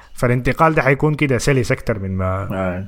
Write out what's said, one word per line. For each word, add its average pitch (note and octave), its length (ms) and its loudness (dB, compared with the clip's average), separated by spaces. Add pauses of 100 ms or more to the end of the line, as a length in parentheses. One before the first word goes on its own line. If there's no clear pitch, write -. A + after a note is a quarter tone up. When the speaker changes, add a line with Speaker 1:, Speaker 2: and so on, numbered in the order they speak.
(140)
Speaker 1:
فالانتقال B2+ 600 2
ده D#3 80 2
حيكون C#3+ 320 2
كده C3+ 240 0
سلس C3 340 2
أكتر A#2 260 -2
من F#2+ 180 -4
ما F#2+ 360 -2
Speaker 2:
آه. F#2+ 360 -2